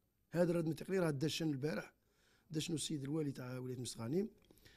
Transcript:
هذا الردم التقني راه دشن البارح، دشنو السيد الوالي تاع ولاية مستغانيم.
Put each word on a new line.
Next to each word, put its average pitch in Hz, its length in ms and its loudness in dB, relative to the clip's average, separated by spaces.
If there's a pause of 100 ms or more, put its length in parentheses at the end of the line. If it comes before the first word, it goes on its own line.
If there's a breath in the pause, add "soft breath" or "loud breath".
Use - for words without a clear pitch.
(300)
هذا 170 200 6
الردم 165 200 2
التقني 175 280 -2
راه 170 120 4
دشن 151 400 0
البارح، 151 440 -2 (560)
دشنو 156 260 -2
السيد 139 260 -4
الوالي 143 300 0
تاع 127 260 -6
ولاية 127 200 -4
مستغانيم. 127 500 0 (480 soft breath)